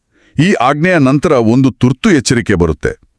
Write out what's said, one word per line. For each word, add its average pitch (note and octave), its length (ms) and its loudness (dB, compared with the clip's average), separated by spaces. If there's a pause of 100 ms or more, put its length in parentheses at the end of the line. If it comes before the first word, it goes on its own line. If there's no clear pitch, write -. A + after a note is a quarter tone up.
(400)
ಈ F#3 140 2
ಆಜ್ಞೆಯ D3 440 0
ನಂತರ C#3+ 340 0
ಒಂದು B2 400 2
ತುರ್ತು - 400 -2
ಎಚ್ಚರಿಕೆ A#2 440 0
ಬರುತ್ತೆ. E2+ 340 -2 (300)